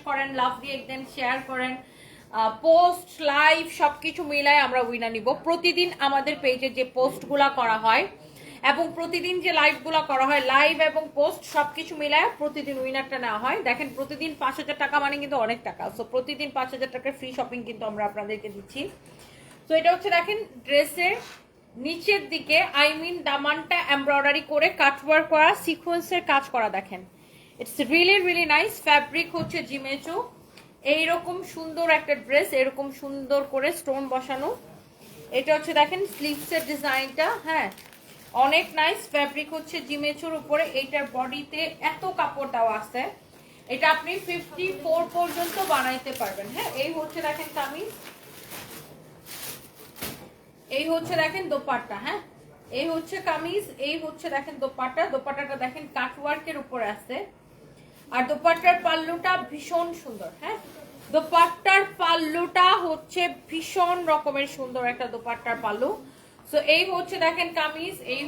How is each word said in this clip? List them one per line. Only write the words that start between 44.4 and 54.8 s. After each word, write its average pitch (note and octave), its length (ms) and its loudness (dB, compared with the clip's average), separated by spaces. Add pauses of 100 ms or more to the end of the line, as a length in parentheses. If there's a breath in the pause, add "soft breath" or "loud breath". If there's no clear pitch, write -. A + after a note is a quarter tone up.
ফোর E4 200 0 (140)
পর্যন্ত E4+ 400 -2 (180)
বানাইতে B3+ 380 0 (100)
পারবেন। G3+ 340 -6
হ্যাঁ, G4+ 140 -4 (140)
এই D#4+ 140 -4
হচ্ছে D#4 300 -6
দেখেন D4+ 220 -4 (100)
কামিজ, D#4 320 -6 (2750)
এই D4+ 160 0
হচ্ছে E4 200 -2 (100)
দেখেন F4 200 -4 (100)
দোপাট্টা, A#3+ 520 -4
হ্যাঁ, F#4 140 -6 (600)
এই D#4+ 140 -2
হচ্ছে D#4+ 220 -6 (140)
কামিজ, E4+ 340 -2 (240)
এই D#4 160 -2
হচ্ছে D#4 320 -10
দেখেন C#4 280 -6
দোপাট্টা। C4 380 -2 (140)